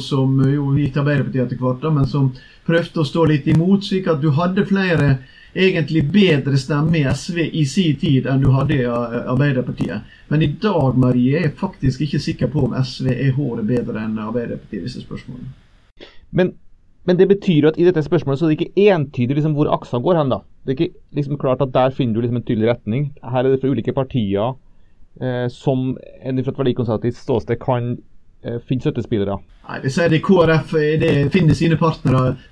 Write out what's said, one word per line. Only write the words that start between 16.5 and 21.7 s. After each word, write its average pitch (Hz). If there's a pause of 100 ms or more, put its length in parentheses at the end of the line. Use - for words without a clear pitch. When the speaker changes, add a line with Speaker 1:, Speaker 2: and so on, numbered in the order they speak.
Speaker 2:
men 180
det 190
betyr 190
jo 156
at -
i -
dette 175
spørsmålet 143
så 165
er 156
det 156
ikke 196
entydig, 143
liksom, 151
hvor 147
aksa 127
går 165
hen, 135
da. 110 (240)
Det 135
er 131
ikke, - (200)
liksom, 143
klart 131
at 131